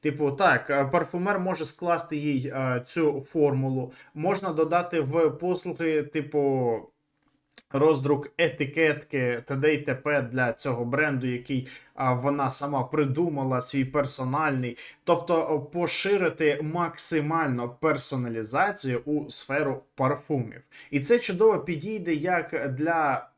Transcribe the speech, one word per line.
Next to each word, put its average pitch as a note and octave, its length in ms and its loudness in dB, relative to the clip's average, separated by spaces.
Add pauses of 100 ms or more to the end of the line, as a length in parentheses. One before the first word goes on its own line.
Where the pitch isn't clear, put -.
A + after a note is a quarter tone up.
Типу, C#3+ 300 0
так, C#3+ 380 2
е, C#3 160 2
парфумер F3+ 540 0
може F3+ 260 -2
скласти E3+ 520 -4
їй, C#3+ 300 0
е, B2+ 380 -2
цю C#3+ 440 0
формулу, C3 640 2 (220)
можна F#3 400 -2
додати E3 480 2
в D3+ 280 4
послуги, E3 760 -2
типу, C#3 760 0 (960)
роздрук C#3+ 640 2
етикетки C#3 1080 0
Т C#3 80 -2
Д D3 180 4
і C#3+ 40 0
т C#3+ 180 -4
п D3 260 0
для A#2+ 320 -2
цього A#2+ 320 -4
бренду, C3+ 420 0
який, B2 400 -4 (280)
а, C3 180 2
вона C3+ 360 0
сама C#3+ 340 -2
придумала, C#3 760 0
свій C3+ 240 -2
персональний. C3 920 -2 (260)
Тобто, F3 460 2
о, D3+ 100 2
поширити E3 1040 0
максимально D#3 1040 -2
персоналізацію C3 1400 -2
у D3 240 -2
сферу C#3 540 -2 (120)
парфумів. C3 680 -2 (300)
І C#3+ 80 2
це A#3 200 4
чудово G#3 400 4
підійде E3+ 540 -4
як D#3 600 -2
для D3+ 640 0